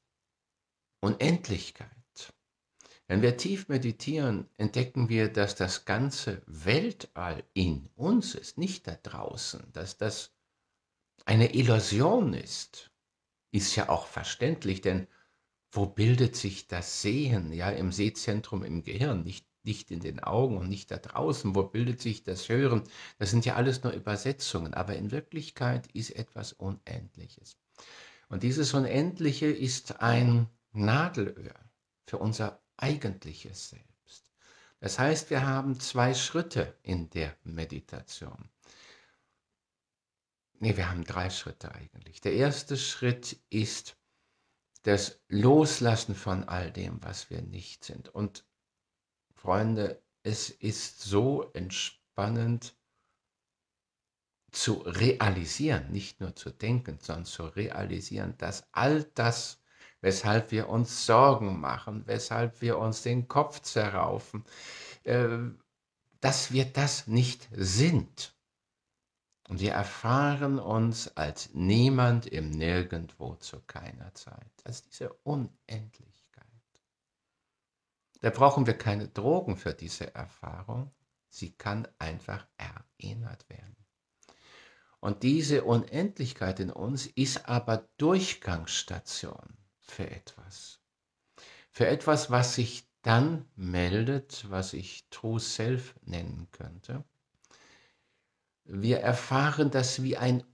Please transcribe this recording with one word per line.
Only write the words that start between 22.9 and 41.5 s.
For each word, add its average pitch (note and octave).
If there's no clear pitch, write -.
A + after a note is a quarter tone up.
Das G2
sind A2+
ja -
alles B2+
nur A#2+
Übersetzungen, G#2
aber F#2
in G#2
Wirklichkeit B2+
ist -
etwas -
Unendliches. -
Und F#2
dieses C3
Unendliche C#3+
ist -
ein A#2
Nadelöhr G#2+
für -
unser A2
eigentliches G#2
Selbst. -
Das -
heißt, D3+
wir C3+
haben C3+
zwei B2+
Schritte -
in E2+
der D2+
Meditation. -
Nee, G#2+
wir F2
haben F2
drei F2+
Schritte -